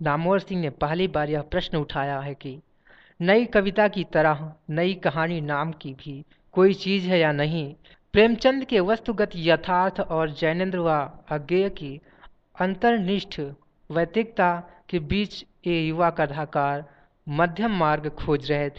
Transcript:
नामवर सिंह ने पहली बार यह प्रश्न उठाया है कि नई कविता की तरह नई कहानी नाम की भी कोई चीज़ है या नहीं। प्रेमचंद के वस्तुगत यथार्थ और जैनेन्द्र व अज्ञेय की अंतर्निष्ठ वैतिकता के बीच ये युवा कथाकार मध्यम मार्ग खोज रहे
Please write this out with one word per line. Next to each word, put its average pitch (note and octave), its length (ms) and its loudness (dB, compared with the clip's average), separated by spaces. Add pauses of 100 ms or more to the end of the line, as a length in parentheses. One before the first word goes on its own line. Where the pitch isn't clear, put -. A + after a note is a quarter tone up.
नामवर D#3+ 360 2
सिंह F#3 220 -4
ने D3+ 100 -2
पहली E3 380 -2
बार D3+ 220 -2
यह D3 120 -2
प्रश्न F3 340 -4
उठाया C#3 440 -4
है C#3 140 -8
कि C#3 260 -14 (600)
नई G3+ 240 6
कविता G#3 440 2
की F#3+ 160 -2
तरह D#3 480 0 (180)
नई F3 240 0
कहानी E3+ 460 -2
नाम D3 320 -4
की C#3+ 220 -12
भी C#3+ 300 -14 (280)
कोई F#3+ 220 6
चीज़ F#3+ 340 -2
है F#3 100 4
या D#3 140 4
नहीं। D3 420 -2 (380)
प्रेमचंद A#3 520 4
के A3+ 160 2
वस्तुगत G3+ 560 0
यथार्थ F3+ 640 2
और D#3+ 300 -2
जैनेन्द्र F3 480 -2
व D#3 320 0 (200)
अज्ञेय D#3+ 380 0
की C#3+ 320 -10 (600)
अंतर्निष्ठ F#3+ 800 0 (500)
वैतिकता F3 800 0 (180)
के F3+ 100 -4
बीच F#3+ 480 -4 (200)
ये E3 220 0
युवा E3 220 2
कथाकार D3 760 -2 (440)
मध्यम E3+ 420 0
मार्ग D3+ 380 2
खोज D3 440 -2
रहे D3 260 0